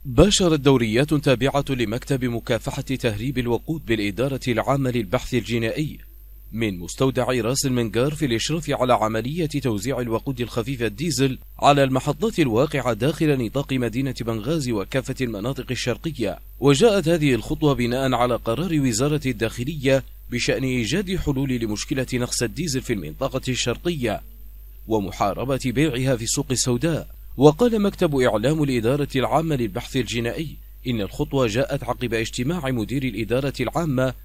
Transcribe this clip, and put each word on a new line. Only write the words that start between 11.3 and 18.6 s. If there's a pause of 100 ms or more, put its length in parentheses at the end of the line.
على
المحطات
الواقعة
داخل
نطاق
مدينة
بنغازي
وكافة
المناطق
الشرقية. (220)
وجاءت
هذه
الخطوة
بناءً
على
قرار